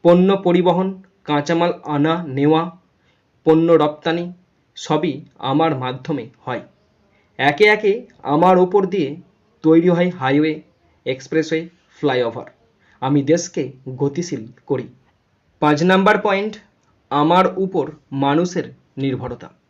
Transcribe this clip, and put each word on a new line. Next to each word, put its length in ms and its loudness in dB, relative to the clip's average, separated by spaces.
পণ্য 340 6
পরিবহন, 500 0
কাঁচামাল 480 0
আনা 300 0
নেওয়া, 360 0
পণ্য 260 4
রপ্তানি, 540 0
সবই 360 -2
আমার 360 0
মাধ্যমে 500 -8
হয়। 240 -10
একে 260 2
একে 280 2
আমার 340 4
ওপর 280 4
দিয়ে 240 -4
তৈরি 260 4
হয় 200 2
হাইওয়ে, 440 0
এক্সপ্রেসওয়ে, 580 -4
ফ্লাইওভার। 500 -4
আমি 220 0
দেশকে 400 -2
গতিশীল 420 -6
করি। 220 -6
পাঁচ 220 2
নাম্বার 360 4
পয়েন্ট, 340 -2
আমার 340 4
উপর 200 -4
মানুষের 540 0
নির্ভরতা। 520 -6